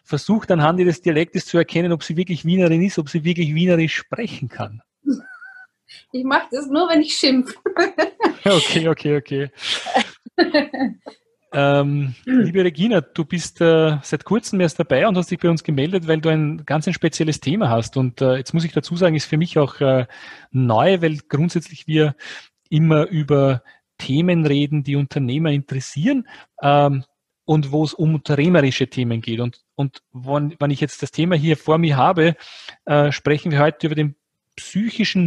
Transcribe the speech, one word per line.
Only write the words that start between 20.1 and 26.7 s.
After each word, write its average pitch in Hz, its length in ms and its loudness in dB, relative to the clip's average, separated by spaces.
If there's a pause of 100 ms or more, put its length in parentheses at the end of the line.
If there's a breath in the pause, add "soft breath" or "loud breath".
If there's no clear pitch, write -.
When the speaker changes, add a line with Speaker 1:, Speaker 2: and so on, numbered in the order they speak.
Speaker 1:
neu, 131 500 2
weil 156 160 0 (100)
grundsätzlich 156 600 -4
wir 151 280 2 (540 loud breath)
immer 156 380 4
über 139 560 0 (340 soft breath)
Themen 165 480 0
reden, 147 380 0
die 143 120 -2
Unternehmer 143 540 -2
interessieren, 143 800 -4 (340 loud breath)
ähm, 143 420 2 (420)